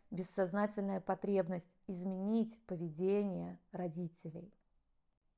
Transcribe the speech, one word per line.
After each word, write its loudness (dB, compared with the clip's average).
бессознательная 0
потребность 0
изменить 0
поведение 0
родителей. -6